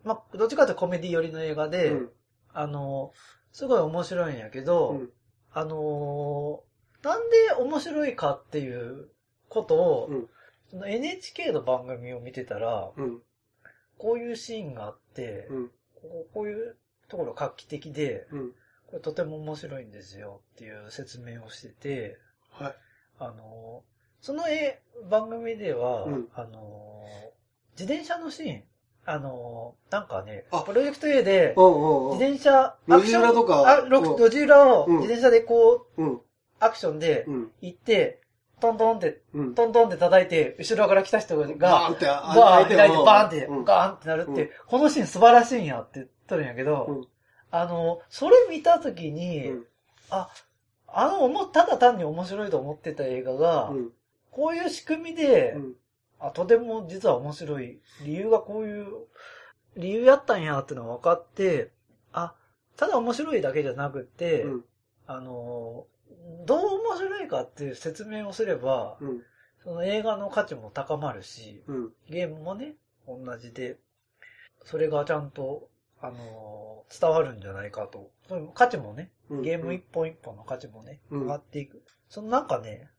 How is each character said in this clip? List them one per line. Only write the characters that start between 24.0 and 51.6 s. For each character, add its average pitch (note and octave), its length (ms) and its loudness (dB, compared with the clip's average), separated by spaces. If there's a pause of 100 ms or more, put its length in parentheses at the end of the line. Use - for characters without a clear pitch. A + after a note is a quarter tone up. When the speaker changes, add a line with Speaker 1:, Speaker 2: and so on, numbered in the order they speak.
Speaker 1:
そ C4+ 120 -12
の E4 160 -8
絵、 D4+ 320 -6 (280)
番 A3 200 0
組 A3+ 280 -10
で F#3 160 -6
は、 A#2+ 320 -6
Speaker 2:
う C#3+ 60 -8
ん。 B2 220 -10
Speaker 1:
あ A#2+ 120 -14
の、 G#2+ 580 -20 (760)
自 F#3+ 140 -8
転 E4 140 -6
車 F4 120 -6
の E4 120 -10
シ D#4+ 140 -14
ー F3 160 -10
ン、 - 40 -20 (420)
あ D3+ 120 -6
の、 A#2+ 580 -14 (140)
な G#3 120 -4
ん - 60 -18
か F3 160 -8
ね、 G#2+ 280 -16
Speaker 2:
あ。 F3 100 -2
Speaker 1:
プ G3+ 120 -10
ロ B3+ 100 4
ジ C#4+ 60 -2
ェ - 20 -6
ク D4 80 -16
ト D#4 80 -4
A C4+ 160 4
で、 F#3 340 4
Speaker 2:
う F#3 40 10
ん F#3 40 12
う F#3 40 12
ん D3 420 2
う C3+ 40 -2
ん。 F#3 40 -6
Speaker 1:
自 C4 60 2
転 C#4 160 -2
車、 C4+ 340 6 (120)
Speaker 2:
路 F3 180 8
地 A3+ 100 2
裏 A#3 180 6
と A3+ 120 4
か。 D3+ 160 4
Speaker 1:
ア C#4 160 10
ク B3+ 100 0
シ - 0 -
ョ - 20 -10
ン、 C4+ 80 6
あ、 - 40 6
ろ - 0 -
く、 D#3+ 80 0
Speaker 2:
う D3 40 0
ん。 - 40 -2
Speaker 1:
路 A#3 120 6
地 C4+ 120 0
裏 C#4+ 340 10
を、 F3+ 100 4
Speaker 2:
う F3 80 4
ん。 - 40 6
Speaker 1:
自 F#3 100 0
転 A#3 140 -2
車 B3 100 6
で A3+ 100 8
こ A#3 460 4 (100)
う、 D#3+ 60 -2
Speaker 2:
う - 20 0
ん。 B2 160 -4 (380)
Speaker 1:
ア A3 100 4
ク - 80 -4
シ - 80 -10
ョ D#3 80 -2
ン D3+ 60 -10
で D#3 260 0 (360)
行 F3+ 140 -16
っ - 20 -20
て、 - 440 0 (340)
Speaker 2:
う - 40 -20
ん。 - 20 -4
Speaker 1:
ト A#3 120 2
ン G#3+ 40 -6
ト A3+ 160 2
ン A3 40 -4
っ - 20 -12
て、 D#3+ 220 -6 (120)
Speaker 2:
う D3 80 -6
ん。 B2 140 -6
Speaker 1:
ト A#3 120 2
ン A3 40 -4
ト A#3 140 6
ン - 20 -6
っ F#3 40 -6
て D#3+ 60 -8
叩 F3+ 260 6
い F3+ 40 -4
て、 D#3+ 320 -2
後 - 160 -4
ろ G#3 120 2
か F#3+ 60 4
ら F#3+ 80 6
来 F#3+ 80 -8
た A3 80 0
人 F3 220 -4
が、 D3+ 80 -2
Speaker 2:
バ E3+ 420 4
ー - 40 -2
ン - 20 -4
っ - 20 -14
て、 D#3+ 100 -2
あ、 C#3+ 280 -2
Speaker 1:
バ G3 240 12
ー - 20 8
ン F#3+ 40 6
っ - 20 -6
て G3+ 80 2
開 D#3+ 140 10
い - 20 6
て、 - 0 -
Speaker 2:
開 - 0 -
い - 0 -
て、 D#3+ 60 2
う - 40 2
ん。 - 40 4
Speaker 1:
バ G#3+ 160 10
ー - 20 6
ン G3 40 2
っ - 40 -8
て、 D3 140 -4
Speaker 2:
う C#3+ 100 -8
ん。 B2+ 100 -4
Speaker 1:
ガ F#3 200 4
ー G3 80 -4
ン - 20 -
っ - 40 -20
て D3+ 80 -12
な D#3+ 80 -2
る E3 160 -6
っ C3+ 40 -6
て、 D3 80 -2
Speaker 2:
う - 20 -2
ん。 - 40 -16 (180)
Speaker 1:
こ A#3+ 100 -2
の D4 120 4
シ D4+ 100 0
ー G#3+ 40 -2
ン D#3 40 -4
素 F3+ 120 -10
晴 A#3 140 10
ら A#3+ 120 8
し B3 120 -4
い G3 60 -4
ん - 20 -6
や B2 160 -6
っ - 40 -14
て - 100 -20
言 C3+ 80 -14
っ - 40 -18 (200)
と F#3 100 -4
る D3+ 60 -4
ん - 20 -6
や A#2+ 80 -10
け B2+ 100 -8
ど、 D3 240 -2
Speaker 2:
う D3 40 -8 (100)
ん。 B2+ 60 -20 (420)
Speaker 1:
あ E3+ 160 -2
の、 E3+ 440 -4
そ D4+ 200 -4
れ A#4+ 60 10 (160)
見 D#4+ 100 -8
た E4+ 180 4
時 E3+ 320 -8
に、 D#3+ 380 -8
Speaker 2:
う C3 60 -8
ん。 A#2 100 -16 (460)
Speaker 1:
あ、 - 180 -6 (580)
あ B3 200 0
の、 F#4 160 0
お B3 60 2
も-、 F#4+ 180 -2
た E4+ 180 4